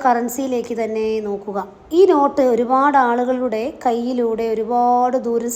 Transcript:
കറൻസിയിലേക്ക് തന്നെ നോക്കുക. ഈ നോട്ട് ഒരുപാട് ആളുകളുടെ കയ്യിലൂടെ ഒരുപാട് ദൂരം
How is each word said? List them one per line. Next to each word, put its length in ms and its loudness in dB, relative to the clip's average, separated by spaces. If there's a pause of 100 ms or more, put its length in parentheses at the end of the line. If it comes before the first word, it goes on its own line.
കറൻസിയിലേക്ക് 760 -2
തന്നെ 260 -4 (220)
നോക്കുക. 280 -8 (400)
ഈ 140 8
നോട്ട് 320 2 (100)
ഒരുപാട് 440 2 (100)
ആളുകളുടെ 560 -2 (240)
കയ്യിലൂടെ 680 -2
ഒരുപാട് 640 0 (100)
ദൂരം 280 -2